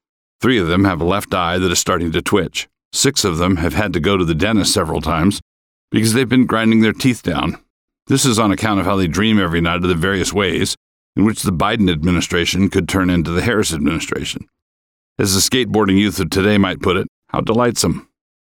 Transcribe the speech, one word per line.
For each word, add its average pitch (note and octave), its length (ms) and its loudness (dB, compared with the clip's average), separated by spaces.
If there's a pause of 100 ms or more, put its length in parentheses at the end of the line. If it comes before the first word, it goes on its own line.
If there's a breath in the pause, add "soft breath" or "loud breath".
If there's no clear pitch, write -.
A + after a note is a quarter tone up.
(400)
Three A#2+ 180 2
of F2+ 100 0
them F#2 180 2
have F2 160 0
a E2 40 0
left G2 280 -2
eye F2+ 240 0
that F#2 140 0
is E2+ 80 -2
starting E2+ 340 -2
to F2 80 0
twitch. - 480 -2 (240)
Six - 320 0
of F2 120 0
them F2+ 200 2
have E2+ 160 -2
had G#2 200 -2
to F2 60 -2
go G2+ 160 2
to F2+ 80 2
the E2 120 0
dentist G2 380 0
several D#2+ 280 -2
times E2 400 0 (500)
because A2 220 2
they've B2 160 0
been B2+ 160 4
grinding A2 340 2
their A2 140 4
teeth B2 300 -2
down. D2 340 -4 (480)
This C3+ 180 2
is A#2 160 2
on G#2+ 140 2
account G#2 260 0
of F2 60 -2
how G2 100 0
they F#2+ 120 2
dream G#2 300 0
every E2+ 220 0
night E2+ 240 0
of F2+ 60 0
the F2+ 60 2
various F2+ 360 -2
ways F#2 460 -2 (400)
in G2 80 4
which G#2+ 160 -2
the - 100 0
Biden G2 400 0
administration E2+ 760 0
could F2 180 0
turn F#2 220 0
into E2+ 220 0
the F2 100 0
Harris G#2 320 0
administration. - 760 -6 (680)
As G2+ 160 0
the F#2+ 80 2
skateboarding G#2 560 2
youth G2 220 2
of F2 100 -4
today G2 300 2
might F#2 200 0
put F2+ 160 0
it, F#2 120 -4 (220)
how - 120 -2
delightsome. A2+ 680 -2 (340)